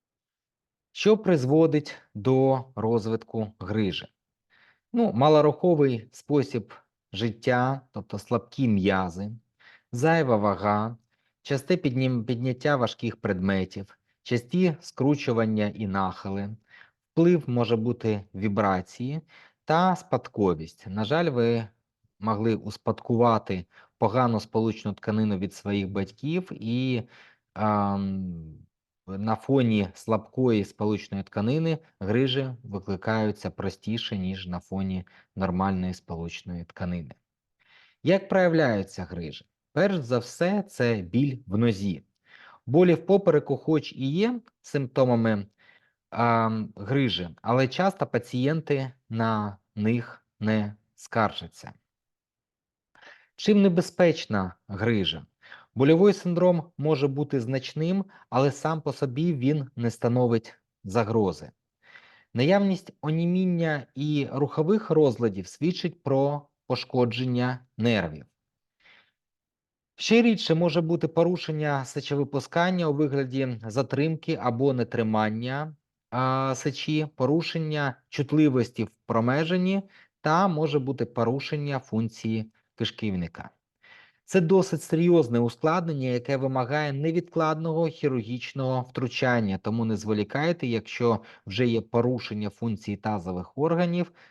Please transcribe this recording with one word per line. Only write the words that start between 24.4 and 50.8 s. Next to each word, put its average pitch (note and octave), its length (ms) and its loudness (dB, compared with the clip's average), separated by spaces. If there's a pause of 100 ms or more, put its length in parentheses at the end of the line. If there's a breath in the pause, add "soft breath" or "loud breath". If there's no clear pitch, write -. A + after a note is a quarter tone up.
тканину G#2+ 440 -2
від F#2+ 160 -6
своїх G2+ 360 -4
батьків, C#3 600 -6
і, B2 520 -2 (500 loud breath)
ам, G#2 1040 -2 (500)
на G#2 280 -2
фоні A2 580 2
слабкої A2+ 720 0
сполучної G2+ 580 -4
тканини D3+ 540 -2 (220 soft breath)
грижі C3 500 0 (140)
викликаються G2+ 880 -4
простіше, G#2 680 -6
ніж F#2 300 -6
на F2+ 120 -8
фоні F#2+ 480 -6 (280 soft breath)
нормальної F#2 580 -2
сполучної E2+ 720 -10
тканини. F2 480 -8 (920 soft breath)
Як G3 260 2
проявляються D#3 760 2
грижі? E2+ 420 -10 (280)
Перш F#3+ 240 2
за B2 220 -2
все, F#3 440 -2
це A#2+ 320 -2
біль A#2 420 0 (100)
в F#2+ 100 -2
нозі. G2+ 460 0 (640 loud breath)
Болі E3+ 280 6
в - 120 0
попереку E3 520 2
хоч D3+ 360 -2
і C3+ 180 -4
є A3+ 280 0 (220)
симптомами, A#2+ 880 0 (640 soft breath)
ам, A2+ 640 0
грижі, G2 540 -2 (120)
але B2+ 260 2
часто F3+ 400 -2
пацієнти C3+ 840 -2 (180)
на A2 480 -2 (180)
них A#2 500 -2 (140)
не G#2 360 -2 (200)